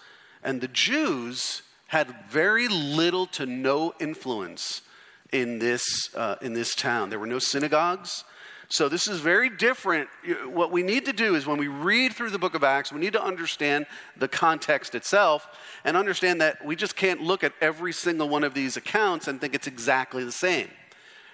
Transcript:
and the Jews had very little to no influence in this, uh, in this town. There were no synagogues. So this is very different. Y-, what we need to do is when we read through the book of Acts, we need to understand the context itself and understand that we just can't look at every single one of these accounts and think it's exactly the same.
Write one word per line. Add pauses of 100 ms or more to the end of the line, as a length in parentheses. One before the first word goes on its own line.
(420)
and
the
Jews (240)
had (140)
very
little
to
no
influence (500)
in
this,
uh,
in
this
town.
There
were
no
synagogues. (440)
So
this
is
very
different. (180)
Y-, (100)
what
we
need
to
do
is
when
we
read
through
the
book
of
Acts,
we
need
to
understand (300)
the
context
itself (380)
and
understand
that
we
just
can't
look
at
every
single
one
of
these
accounts
and
think
it's
exactly
the
same. (640)